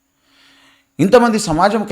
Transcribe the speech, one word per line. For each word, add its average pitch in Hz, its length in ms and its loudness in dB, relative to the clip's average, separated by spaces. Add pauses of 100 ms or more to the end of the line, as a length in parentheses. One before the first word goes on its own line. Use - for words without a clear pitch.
(1000)
ఇంతమంది 233 500 2
సమాజం 202 420 -2